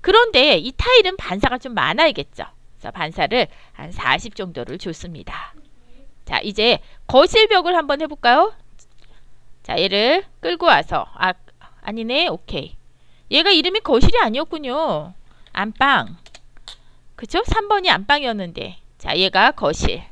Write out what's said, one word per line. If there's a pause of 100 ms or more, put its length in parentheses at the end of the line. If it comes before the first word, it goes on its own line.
그런데
이
타일은
반사가
좀
많아야겠죠. (340)
그래서
반사를 (280)
한
사십
정도를
줬습니다. (720)
자,
이제 (280)
거실
벽을
한번
해볼까요? (1080)
자,
얘를 (160)
끌고
와서,
아, (480)
아니네.
오케이. (540)
얘가
이름이
거실이
아니었군요. (400)
안방. (1000)
그쵸?
삼
번이
안방이었는데. (200)
자,
얘가
거실.